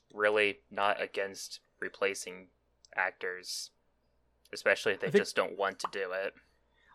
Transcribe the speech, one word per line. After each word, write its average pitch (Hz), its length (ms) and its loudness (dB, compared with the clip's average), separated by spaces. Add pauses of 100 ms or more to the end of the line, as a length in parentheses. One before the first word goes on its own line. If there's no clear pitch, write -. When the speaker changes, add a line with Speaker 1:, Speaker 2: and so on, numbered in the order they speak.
(140)
Speaker 1:
really 104 460 4 (100)
not 101 320 2
against 98 560 -6 (220)
replacing 95 640 -4 (480)
actors, 92 760 -4 (840)
especially 104 400 4
if 95 80 -6
they 95 80 -2
Speaker 2:
I - 20 -2
think 139 120 6
Speaker 1:
just - 120 -6
don't 92 240 0
want 95 220 0
to - 120 -4
do 95 200 -4
it. 95 200 -4 (640)